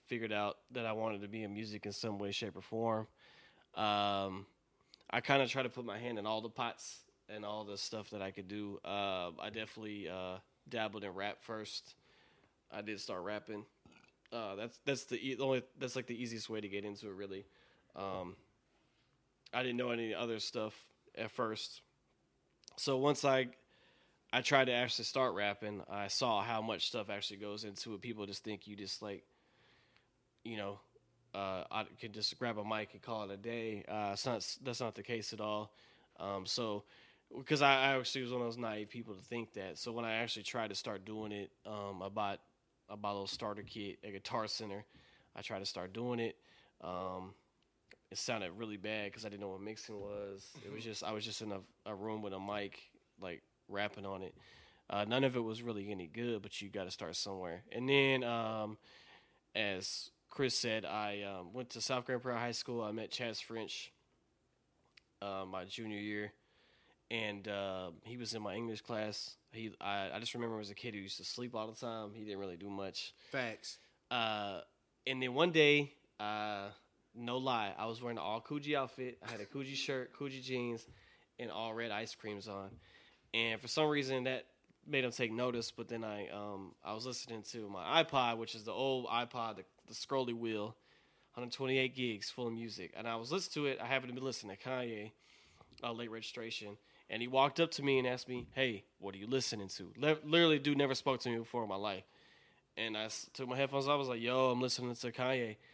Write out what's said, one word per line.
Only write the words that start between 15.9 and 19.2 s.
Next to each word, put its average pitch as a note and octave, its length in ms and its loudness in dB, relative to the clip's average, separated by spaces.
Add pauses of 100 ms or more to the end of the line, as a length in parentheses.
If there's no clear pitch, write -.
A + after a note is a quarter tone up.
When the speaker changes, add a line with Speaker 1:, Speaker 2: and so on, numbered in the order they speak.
Speaker 1:
like, B2+ 120 0
the A#2+ 140 -4
easiest A2+ 280 -4
way A2 120 -2
to G#2 60 -4
get G2+ 180 -2
into G#2 220 -6
it, G2+ 80 -6
really. G2 300 -6 (500)
Um, F#2 400 -4 (1160)